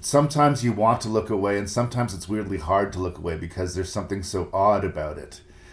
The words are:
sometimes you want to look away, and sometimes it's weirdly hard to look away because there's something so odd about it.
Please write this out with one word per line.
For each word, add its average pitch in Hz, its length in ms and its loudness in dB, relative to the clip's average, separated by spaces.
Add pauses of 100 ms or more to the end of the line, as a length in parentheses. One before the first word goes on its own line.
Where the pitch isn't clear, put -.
sometimes 143 600 4
you 120 100 2
want 110 280 2
to 110 80 -4
look 110 200 0
away, 101 280 2
and 101 120 -2
sometimes 120 460 -2
it's 85 140 -12
weirdly 98 300 -2
hard 95 340 2
to 92 60 -6
look 90 180 -4
away 82 200 -4
because 87 380 -6
there's 92 160 -4
something 98 320 -6
so 90 300 -4
odd 98 300 4
about 78 340 -4
it. - 240 -16 (320)